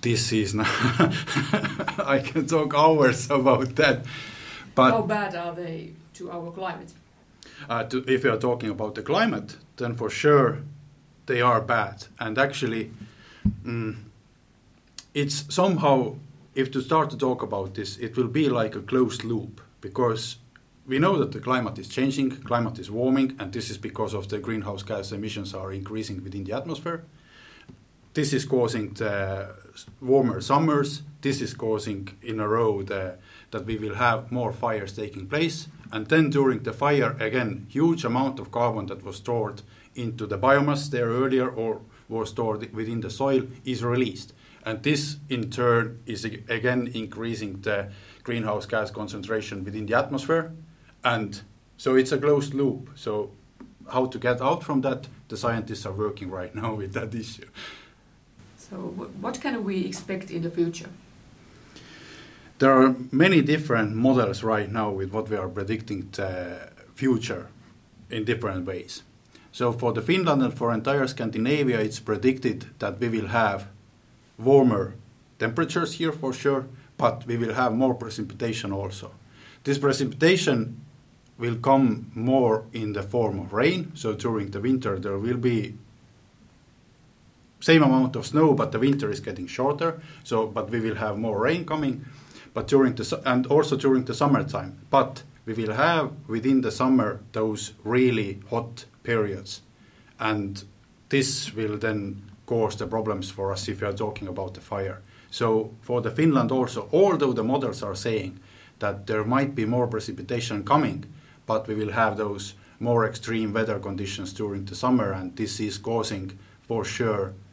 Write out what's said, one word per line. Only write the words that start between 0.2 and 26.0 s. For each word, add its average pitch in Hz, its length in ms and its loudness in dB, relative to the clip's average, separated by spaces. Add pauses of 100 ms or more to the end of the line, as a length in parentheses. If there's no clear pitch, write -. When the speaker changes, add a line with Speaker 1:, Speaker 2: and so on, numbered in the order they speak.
Speaker 1:
is 104 220 2
not 107 140 0
<laughs> 120 320 0 (1080)
I 139 160 4
can 156 240 -2
talk 151 260 2
hours 147 560 6
about 131 460 4
that. 135 300 4 (680)
But - 180 8
Speaker 2:
How 226 100 4
bad 196 340 -2
are 170 180 -6
they 160 380 -10 (220)
to 175 180 -12
our 170 200 -10
climate? 180 420 -8 (760)
Speaker 1:
Uh, 117 160 -2
to, 123 140 -4 (100)
if 131 160 4
you 131 80 4
are 110 60 0
talking 120 320 0
about 104 260 -6
the 110 60 -8
climate, 165 560 0 (180)
then 120 220 -4
for 113 120 -2
sure 139 500 6 (640)
they 123 160 2
are 120 180 6
bad. 110 460 -2 (120)
And 110 200 -4
actually, 117 560 0 (720)
mm, 113 320 -4 (1160)
it's 143 400 -2
somehow, 147 640 4 (400)
if 131 160 0
to 135 100 -2
start 156 280 2
to 156 80 -10
talk 123 260 0
about 101 320 -6
this, 101 220 -8
it 113 180 -6
will 120 140 2
be 151 180 2
like 117 280 0
a 107 60 -8
closed 127 440 2
loop, 113 340 -6 (220)
because 113 560 -2 (500)
we 131 100 0
know 175 220 4
that 110 140 0
the 110 80 -8
climate 120 360 -2
is - 120 -12
changing, 135 420 0 (120)
climate 120 360 -2
is 90 100 -12
warming, 131 480 2
and 95 140 -8
this 113 180 -6
is 104 80 -10
because 110 360 -6
of 101 160 -6
the 104 100 -4
greenhouse 104 420 -6
gas 101 300 -6
emissions 101 420 -8
are 98 200 -8
increasing 98 500 -8